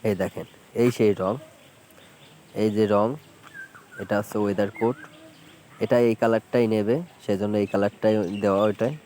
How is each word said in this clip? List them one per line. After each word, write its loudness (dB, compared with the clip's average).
এই 0
দেখেন -6
এই 4
সেই 4
রং, -2
এই 2
যে 4
রং, 4
এটা -4
হচ্ছে -6
ওয়েদার 0
কোট, 0
এটা 0
এই 2
কালারটাই 0
নেবে, 0
সেজন্য -2
এই -2
কালারটাই 0
দেওয়া 2
ওইটাই। -2